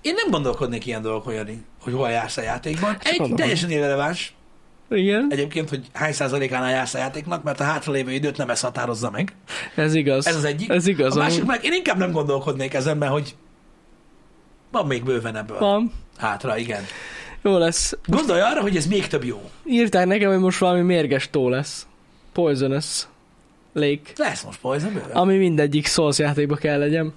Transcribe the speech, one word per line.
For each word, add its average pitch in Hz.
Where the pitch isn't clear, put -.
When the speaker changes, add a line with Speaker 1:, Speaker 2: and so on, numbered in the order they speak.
Speaker 1:
Én 320
nem 415
gondolkodnék 123
ilyen 113
dolgokon, 110
Jani, 110
hogy 123
hol 127
jársz 117
a 123
játékban. 156
Speaker 2:
Csak 196
Speaker 1:
Egy, 349
Speaker 2:
mondom. 127
Speaker 1:
teljesen 185
irreleváns. 147
Speaker 2:
Igen. 208
Speaker 1:
Egyébként, 147
hogy 135
hány 156
százalékánál 131
jársz 127
a 131
játéknak, 151
mert 147
a 143
hátralévő 143
időt 139
nem 127
ez 117
határozza 120
meg. 151
Speaker 2:
Ez 156
igaz. 139
Speaker 1:
Ez 165
az 147
egyik. 151
Speaker 2:
Ez 175
igaz, 143
Speaker 1:
A -
másik 165
Speaker 2:
amúgy. -
Speaker 1:
meg, 240
én 311
inkább 339
nem 180
gondolkodnék 139
ezen, 143
mert 143
hogy 147
van 123
még 123
bőven 117
ebből 107
Speaker 2:
Van. 208
Speaker 1:
hátra, 110
igen. 110
Speaker 2:
Jó 196
lesz. 170
Speaker 1:
Gondolj 214
arra, 247
hogy 202
ez 151
még 190
több 139
jó. 107
Speaker 2:
Írták 233
nekem, 202
hogy 190
most 185
valami 180
mérges 156
tó 131
lesz. 131
Poisonous 139
Lake. 147
Speaker 1:
Lesz -
most -
Poison 147
bőven. -
Speaker 2:
Ami 190
mindegyik 151
Souls 147
játékba 147
kell 147
legyen. 156